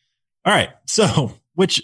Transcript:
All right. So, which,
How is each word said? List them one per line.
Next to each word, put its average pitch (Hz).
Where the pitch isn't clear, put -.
All 190
right. 135
So, 139
which, 180